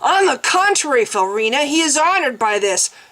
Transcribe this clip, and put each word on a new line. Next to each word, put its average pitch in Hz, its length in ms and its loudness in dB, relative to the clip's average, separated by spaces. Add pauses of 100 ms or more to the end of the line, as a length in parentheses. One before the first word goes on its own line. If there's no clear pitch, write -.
On 381 240 2
the 285 120 2
contrary, 359 680 0
Felrina, 220 600 -2
he 294 160 0
is 311 160 0
honored 320 400 0
by 208 220 0
this. 196 300 -2 (220)